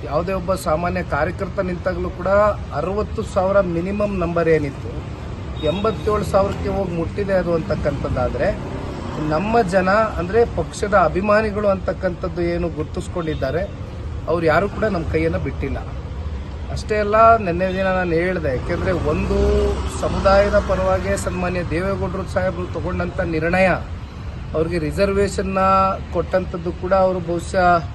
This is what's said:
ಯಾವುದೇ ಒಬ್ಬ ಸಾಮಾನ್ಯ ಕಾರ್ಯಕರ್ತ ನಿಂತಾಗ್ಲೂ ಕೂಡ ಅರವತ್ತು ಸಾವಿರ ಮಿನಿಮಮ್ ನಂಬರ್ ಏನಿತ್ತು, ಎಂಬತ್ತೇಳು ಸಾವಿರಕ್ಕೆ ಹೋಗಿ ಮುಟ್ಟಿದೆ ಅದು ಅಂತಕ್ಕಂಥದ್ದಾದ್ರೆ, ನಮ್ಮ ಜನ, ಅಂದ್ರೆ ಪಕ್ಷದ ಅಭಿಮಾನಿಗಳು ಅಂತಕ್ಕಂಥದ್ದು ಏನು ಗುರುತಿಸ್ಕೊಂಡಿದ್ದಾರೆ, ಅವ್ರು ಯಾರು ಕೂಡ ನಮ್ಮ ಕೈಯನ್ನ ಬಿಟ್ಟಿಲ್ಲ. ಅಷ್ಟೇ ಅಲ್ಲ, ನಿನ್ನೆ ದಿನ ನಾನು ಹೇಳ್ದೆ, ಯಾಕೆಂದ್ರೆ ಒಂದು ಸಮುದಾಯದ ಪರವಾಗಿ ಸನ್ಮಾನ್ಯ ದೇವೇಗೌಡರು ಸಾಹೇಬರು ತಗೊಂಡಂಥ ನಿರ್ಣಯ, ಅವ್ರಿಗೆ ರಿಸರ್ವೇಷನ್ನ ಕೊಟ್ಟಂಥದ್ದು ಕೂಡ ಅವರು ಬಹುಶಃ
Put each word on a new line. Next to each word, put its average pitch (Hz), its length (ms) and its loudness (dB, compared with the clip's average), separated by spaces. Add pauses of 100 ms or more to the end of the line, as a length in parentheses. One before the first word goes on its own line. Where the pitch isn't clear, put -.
ಯಾವುದೇ 170 280 -2
ಒಬ್ಬ 185 200 -2
ಸಾಮಾನ್ಯ 175 500 0
ಕಾರ್ಯಕರ್ತ 170 560 -2
ನಿಂತಾಗ್ಲೂ 180 500 -2
ಕೂಡ 175 180 -4 (460)
ಅರವತ್ತು 196 500 -2
ಸಾವಿರ 190 360 2
ಮಿನಿಮಮ್ 190 600 0
ನಂಬರ್ 170 300 2
ಏನಿತ್ತು, 147 400 0 (760)
ಎಂಬತ್ತೇಳು 208 580 0
ಸಾವಿರಕ್ಕೆ 196 460 2
ಹೋಗಿ 190 220 -2
ಮುಟ್ಟಿದೆ 180 420 -2
ಅದು 175 200 2
ಅಂತಕ್ಕಂಥದ್ದಾದ್ರೆ, 143 960 -2 (760)
ನಮ್ಮ 214 320 2
ಜನ, 185 280 2
ಅಂದ್ರೆ 208 560 2
ಪಕ್ಷದ 190 480 -4
ಅಭಿಮಾನಿಗಳು 208 760 2
ಅಂತಕ್ಕಂಥದ್ದು 180 760 -2
ಏನು 170 280 -2
ಗುರುತಿಸ್ಕೊಂಡಿದ್ದಾರೆ, 156 1000 -4 (580)
ಅವ್ರು 165 180 0
ಯಾರು 170 240 4
ಕೂಡ 196 160 -2
ನಮ್ಮ 180 260 -2
ಕೈಯನ್ನ 160 260 0
ಬಿಟ್ಟಿಲ್ಲ. 131 400 -4 (960)
ಅಷ್ಟೇ - 260 -2
ಅಲ್ಲ, 220 400 8
ನಿನ್ನೆ 185 360 0
ದಿನ 190 100 -2
ನಾನು 185 280 2
ಹೇಳ್ದೆ, 170 460 0
ಯಾಕೆಂದ್ರೆ 175 340 -2
ಒಂದು 139 800 2 (320)
ಸಮುದಾಯದ 196 540 4
ಪರವಾಗಿ 190 680 2
ಸನ್ಮಾನ್ಯ 180 460 -2
ದೇವೇಗೌಡರು 185 540 -2
ಸಾಹೇಬರು 180 500 -2
ತಗೊಂಡಂಥ 175 460 -4
ನಿರ್ಣಯ, 175 480 2 (880)
ಅವ್ರಿಗೆ 165 240 0
ರಿಸರ್ವೇಷನ್ನ 190 800 0 (560)
ಕೊಟ್ಟಂಥದ್ದು 175 580 -2
ಕೂಡ 180 220 -2
ಅವರು 185 260 4
ಬಹುಶಃ 175 640 2 (120)